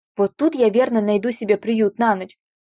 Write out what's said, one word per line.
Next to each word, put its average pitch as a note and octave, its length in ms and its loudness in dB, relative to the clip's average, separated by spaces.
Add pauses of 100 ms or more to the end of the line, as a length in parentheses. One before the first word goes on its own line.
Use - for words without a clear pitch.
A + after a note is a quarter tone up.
(160)
"Вот G3+ 200 -2
тут D#4 180 0
я A#3+ 160 2
верно A#3 300 0
найду G#3 320 0
себе G#3 240 -2
приют G#3+ 420 -2
на A3+ 160 2
ночь", F#3+ 240 -10 (240)